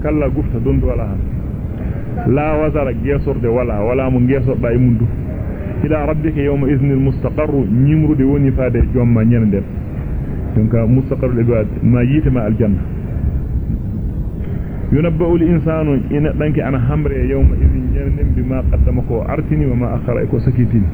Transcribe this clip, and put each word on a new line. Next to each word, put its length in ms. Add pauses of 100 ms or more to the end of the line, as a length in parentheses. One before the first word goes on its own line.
Kala 260
gufta 300
dondu 280
wala 160
hande. 340 (880)
La 300
wazara 360
gesorde 540
wala, 340
wala 280
mo 180
gesorda 440
e 60
mundu. 300 (760)
Ila 220
rabbika 360
yawma 280
idhnil 300
mustaqarru, 680
nyimrude 580
woni 280
faade 320 (100)
jomma 300
nyande. 400 (920)
Donc 180
mustaqarrul 680
ibad, 280 (140)
ma 220
yitama 380
al 160
janna. 240 (2000)
Yunabba'u 440
al 60
insanu, 600 (100)
ina 220
danki 280
ana 180
hamre 480
yawma 280
idhin 380
nyande 300 (120)
bima 360
qaddama 360
ko 200
artini 380
wa 100
ma 200
akhara 300
ko 140
sakitini. 540